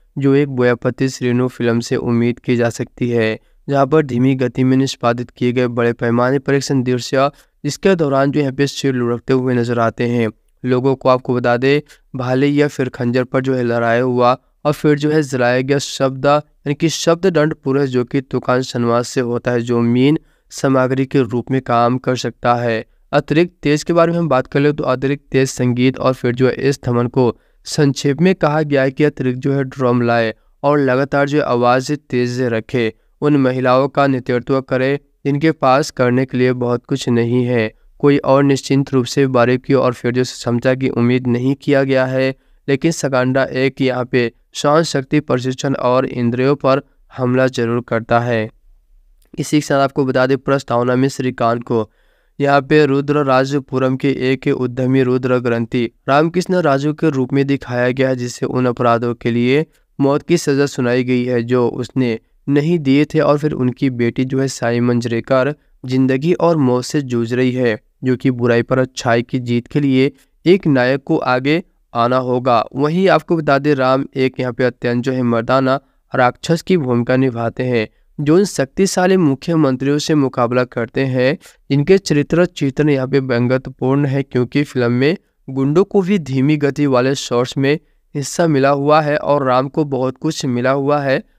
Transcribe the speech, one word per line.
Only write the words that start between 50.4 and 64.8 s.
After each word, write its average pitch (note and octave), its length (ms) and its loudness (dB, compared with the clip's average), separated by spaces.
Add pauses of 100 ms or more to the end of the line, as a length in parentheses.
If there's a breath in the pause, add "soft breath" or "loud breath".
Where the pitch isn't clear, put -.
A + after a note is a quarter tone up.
में C3+ 140 2
श्रीकांत A#2+ 540 -4
को A2 240 -2 (500)
यहाँ C#3 240 2
पे D3+ 240 4
रुद्र C#3+ 380 0
राजपुरम C3 720 0
के C#3 140 -2 (140)
एक C3 260 -2
उद्यमी B2+ 520 0
रुद्र B2+ 380 0
ग्रंथि A#2 440 -2 (240)
रामकृष्ण E3+ 540 0
राजू D3 320 0
के D#3+ 160 0
रूप C3 220 -2
में C#3 140 2
दिखाया B2 440 -2
गया C3 180 0
है, C3 80 -2
जिसे B2 300 -8
उन B2+ 200 -2
अपराधों A#2+ 480 0
के A#2+ 160 -4
लिए B2 340 0 (340)
मौत C#3 240 2
की E3+ 160 0
सज़ा C#3+ 300 0
सुनाई B2+ 360 -2
गई B2 200 0
है B2 200 -2
जो B2 240 2
उसने B2 500 -4 (300)
नहीं D3 320 2
दिए C#3 240 4
थे D3+ 160 -2
और C#3+ 180 2
फिर D3+ 160 -2
उनकी B2+ 380 -2
बेटी A#2+ 340 -2
जो C3 140 -4
है C3+ 100 -2
साई A#2+ 320 -2